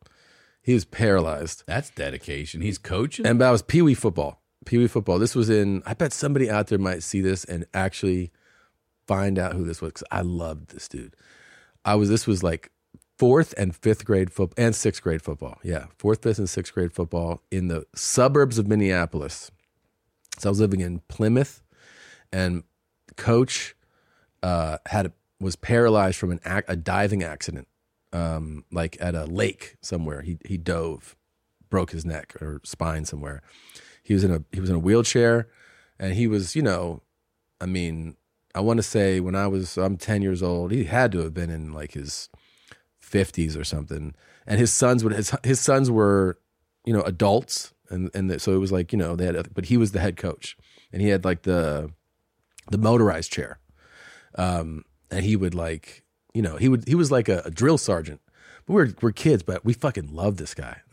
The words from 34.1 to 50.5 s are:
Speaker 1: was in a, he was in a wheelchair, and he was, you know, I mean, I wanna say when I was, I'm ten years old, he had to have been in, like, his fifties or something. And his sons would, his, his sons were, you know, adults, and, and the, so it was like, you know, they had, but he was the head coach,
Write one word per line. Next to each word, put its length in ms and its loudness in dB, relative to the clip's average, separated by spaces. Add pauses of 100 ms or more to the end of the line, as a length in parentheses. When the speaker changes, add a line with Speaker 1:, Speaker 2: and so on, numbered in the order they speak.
Speaker 1:
was 100 4
in 60 4
a, 120 0 (100)
he 80 -6
was 100 -2
in 60 2
a 40 2
wheelchair, 680 4 (500)
and 160 -4
he 120 2
was, 300 0
you 60 0
know, 400 -2 (580)
I 60 -6
mean, 500 -4 (380)
I 60 -4
wanna 220 2
say 380 2
when 140 -2
I 120 0
was, 320 -4
I'm 200 0
ten 240 -2
years 200 -2
old, 300 -2
he 120 0
had 280 2
to 60 -2
have 160 -4
been 160 -6
in, 220 -8
like, 200 -12
his 360 -12 (720)
fifties 580 -2
or 80 -6
something. 500 -8 (320)
And 120 0
his 140 4
sons 320 4
would, 80 2
his, 220 -4 (100)
his 160 2
sons 300 4
were, 480 4 (460)
you 80 0
know, 100 4
adults, 680 0 (180)
and, 240 -4
and 160 -2
the, 80 -4
so 160 0
it 40 4
was 140 0
like, 200 -2
you 60 0
know, 180 -2
they 100 -2
had, 280 -4
but 120 -8
he 100 2
was 160 4
the 80 -2
head 160 -2
coach, 400 -8 (360)